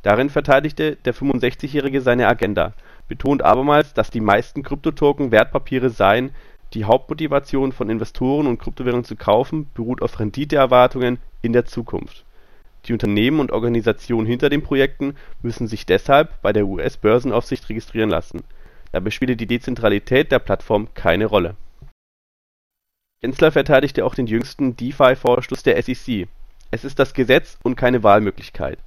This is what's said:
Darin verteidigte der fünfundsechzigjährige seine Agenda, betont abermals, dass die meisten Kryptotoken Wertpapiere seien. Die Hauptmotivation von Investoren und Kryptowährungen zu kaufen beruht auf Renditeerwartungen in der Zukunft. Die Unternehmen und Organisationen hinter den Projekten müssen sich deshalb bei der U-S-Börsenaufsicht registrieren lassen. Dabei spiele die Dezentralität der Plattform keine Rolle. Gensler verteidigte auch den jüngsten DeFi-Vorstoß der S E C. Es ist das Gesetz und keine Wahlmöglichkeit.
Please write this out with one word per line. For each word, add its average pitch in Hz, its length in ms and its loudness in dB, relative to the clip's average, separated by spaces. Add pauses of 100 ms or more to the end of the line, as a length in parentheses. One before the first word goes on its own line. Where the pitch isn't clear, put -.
Darin 113 260 2
verteidigte 147 640 0
der - 180 -4
fünfundsechzigjährige 135 840 -2
seine 123 280 4
Agenda, 101 460 0 (360)
betont 139 340 -2
abermals, 147 500 4
dass - 160 0
die 113 120 -4
meisten 107 420 2
Kryptotoken 143 680 0
Wertpapiere 123 580 2
seien. 110 420 2 (420)
Die 110 120 -6
Hauptmotivation 135 880 0
von 110 160 -6
Investoren 131 580 -2
und 120 120 -2
Kryptowährungen 123 460 -4
zu - 120 -14
kaufen 127 560 0
beruht 120 280 -6
auf - 180 -4
Renditeerwartungen 123 1000 2 (220)
in 117 100 -2
der 120 140 4
Zukunft. - 580 -10 (640)
Die 123 80 -4
Unternehmen 117 480 0
und 131 100 -2
Organisationen 113 760 -2
hinter 123 240 0
den 143 140 0
Projekten 139 520 0 (260)
müssen 117 260 -6
sich 107 180 -8
deshalb 139 560 2
bei 104 120 0
der 104 120 2
U-S-Börsenaufsicht 110 1000 -2
registrieren 110 420 -4
lassen. - 320 -4 (520)
Dabei 92 160 -4
spiele 123 260 -2
die 110 120 -6
Dezentralität 120 840 0
der 127 80 4
Plattform 104 540 -2
keine 90 320 0
Rolle. 101 320 0 (1600)
Gensler 143 320 2
verteidigte 139 540 2
auch - 100 -4
den 123 120 -2
jüngsten 123 500 -2
DeFi-Vorstoß 127 840 0
der 95 140 4
S 120 120 -2
E 127 40 -2
C. 104 340 -4 (440)
Es 123 140 -6
ist - 140 -6
das - 140 2
Gesetz 131 500 2
und 123 120 -2
keine 123 260 2
Wahlmöglichkeit. 101 840 2